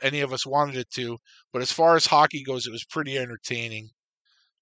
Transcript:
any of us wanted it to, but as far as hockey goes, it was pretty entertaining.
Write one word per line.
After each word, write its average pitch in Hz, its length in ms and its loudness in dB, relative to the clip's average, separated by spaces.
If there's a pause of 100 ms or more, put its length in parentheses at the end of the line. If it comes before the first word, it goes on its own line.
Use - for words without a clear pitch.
any 143 180 0
of 131 120 -2
us 127 120 -6
wanted 139 300 0
it 127 160 -6
to, 117 260 -6 (340)
but 127 120 -2
as - 80 -4
far 165 240 6
as 156 100 4
hockey 151 380 4
goes, 127 240 -6
it 127 40 -12
was 120 200 -12
pretty 139 260 -4
entertaining. 117 720 -8 (720)